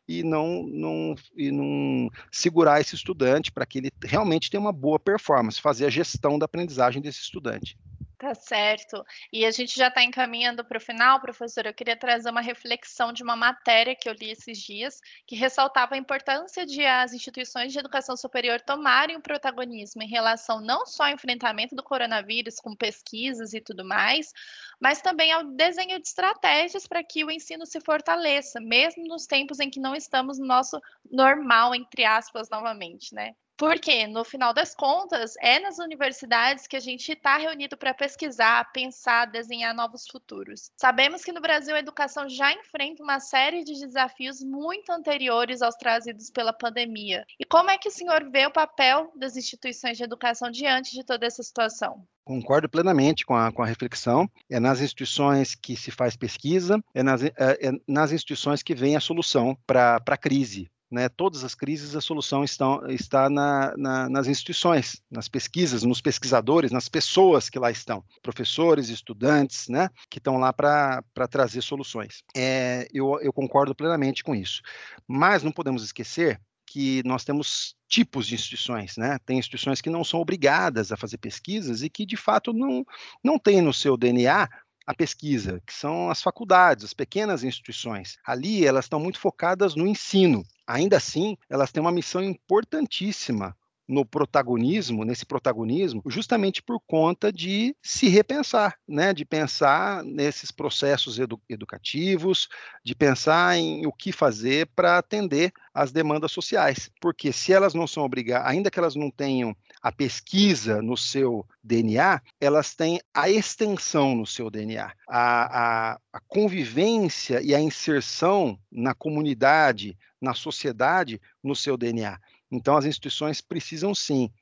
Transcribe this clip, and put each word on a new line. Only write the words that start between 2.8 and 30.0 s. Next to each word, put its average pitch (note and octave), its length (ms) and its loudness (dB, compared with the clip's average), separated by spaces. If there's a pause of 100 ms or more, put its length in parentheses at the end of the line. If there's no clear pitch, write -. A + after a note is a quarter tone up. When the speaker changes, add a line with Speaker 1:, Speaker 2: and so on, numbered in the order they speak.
Speaker 1:
esse - 140 -4
estudante D3 560 0
pra B2+ 160 -6
que - 120 -8
ele C3 120 -6 (140)
realmente D#3+ 460 0
tenha G3+ 100 -2
uma G#3 120 -2
boa D3+ 280 0
performance, C#3 600 0
fazer C#3+ 260 0
a C3+ 40 4
gestão D3 480 -2
da D#3 60 0
aprendizagem C#3 560 0
desse C#3 220 -12
estudante. A#2+ 540 -8 (420)
Speaker 2:
Tá C4+ 160 -8
certo. G#3+ 680 -2 (300)
E A3 140 2
a A3+ 40 4
gente B3 280 -6
já B3+ 120 6
tá B3+ 140 4
encaminhando A#3+ 580 -2
pro A#3 160 -8
final, A#3+ 440 4
professor. A#3 420 -8
Eu G#3+ 80 -4
queria A#3 240 -4
trazer A#3 320 0
uma A#3 140 -2
reflexão A#3+ 720 -4
de A#3+ 80 -10
uma A#3 120 -2
matéria A#3 640 2
que - 100 -10
eu A3+ 60 -4
li G#3+ 180 -12
esses A3 280 -14
dias, G#3+ 420 -12 (260)
que - 80 -14
ressaltava C4 600 2
a C4+ 40 -6
importância C#4 680 -4
de C#4+ 180 -4
as B3+ 300 2
instituições B3+ 580 -8
de C#4+ 60 -6
educação C4+ 400 -4
superior A#3+ 420 -2
tomarem C#4+ 560 2
o D4+ 60 -14
protagonismo A#3+ 800 -8
em A3 40 -8
relação A3+ 540 -2
não B3+ 240 -2
só - 200 -2
ao C#4+ 100 2
enfrentamento A#3+ 600 -4
do C4+ 80 -8
coronavírus, A3+ 760 -4
com G#3+ 200 -14
pesquisas A3+ 800 -8
e A3 80 -8
tudo F#3+ 240 -14
mais, G#3 400 0 (520)
mas C#4 220 2
também D#4+ 320 2
ao E4 100 2
desenho E4+ 560 -2
de - 80 -12
estratégias F4+ 800 0
pra E4+ 160 -4
que D#4 220 -6
o D4+ 60 -6
ensino D#4+ 340 -10
se - 160 -12
fortaleça, D4+ 800 0
mesmo C#4+ 460 2
nos E4 180 -10
tempos C#4 360 -2
em C#4 100 -2
que C4+ 100 -12
não C4+ 140 -4
estamos C4+ 440 -2